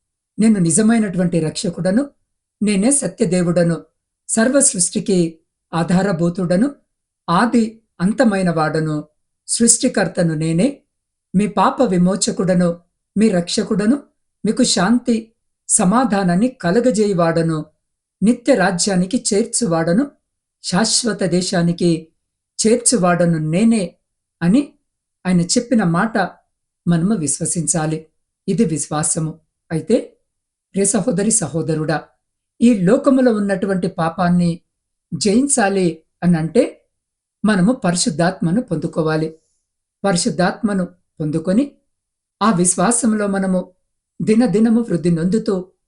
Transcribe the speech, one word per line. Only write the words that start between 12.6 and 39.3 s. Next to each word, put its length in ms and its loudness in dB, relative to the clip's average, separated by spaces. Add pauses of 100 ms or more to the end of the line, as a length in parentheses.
మీ 120 4
రక్షకుడను, 760 0 (420)
మీకు 180 2
శాంతి 680 0 (380)
సమాధానాన్ని 760 2
కలగజేయువాడను, 1160 0 (580)
నిత్య 320 2
రాజ్యానికి 680 0 (100)
చేర్చువాడను, 800 0 (520)
శాశ్వత 600 -2
దేశానికి 840 0 (600)
చేర్చువాడను 720 2
నేనే" 580 0 (460)
అని 320 2 (540)
ఆయన 140 2
చెప్పిన 420 0
మాట 340 0 (720)
మనము 280 2
విశ్వసించాలి. 920 -4 (420)
ఇది 180 2
విశ్వాసము. 760 -4 (320)
అయితే 460 -2 (560)
ప్రియ 120 0
సహోదరి, 460 -2
సహోదరుడా, 720 -2 (580)
ఈ 120 6
లోకములో 600 2
ఉన్నటువంటి 540 -2
పాపాన్ని 720 0 (540)
జయించాలి 880 0 (200)
అనంటే 680 0 (560)
మనము 280 2
పరిశుద్ధాత్మను 880 -2
పొందుకోవాలి. 760 -4 (680)